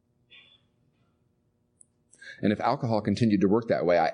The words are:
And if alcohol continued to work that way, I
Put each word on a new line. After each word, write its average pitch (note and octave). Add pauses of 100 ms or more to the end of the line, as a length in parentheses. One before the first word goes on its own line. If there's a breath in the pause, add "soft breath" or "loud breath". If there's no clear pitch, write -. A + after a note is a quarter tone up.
(2500 loud breath)
And G#2
if G2+
alcohol A2+
continued G2+
to G2
work A#2
that D#2
way, F2
I D#2+